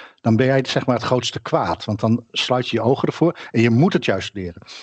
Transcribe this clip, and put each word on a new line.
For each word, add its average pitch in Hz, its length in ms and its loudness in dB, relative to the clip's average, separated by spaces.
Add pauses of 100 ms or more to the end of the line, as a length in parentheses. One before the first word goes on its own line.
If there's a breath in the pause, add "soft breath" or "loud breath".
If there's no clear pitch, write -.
(200 loud breath)
dan 113 160 2
ben 127 100 4
jij, 135 220 2
zeg 123 180 -2
maar, 123 100 2
het 113 80 -4
grootste - 360 -2
kwaad. - 440 -2
Want 104 160 -4
dan 117 300 2
sluit 127 380 -2
je 113 80 -2
je 110 60 -2
ogen 135 260 0
ervoor - 300 0 (120 loud breath)
en 117 100 0
je 117 100 4
moet 143 220 4
het - 120 0
juist 95 300 -2
leren. 90 280 -10 (200 loud breath)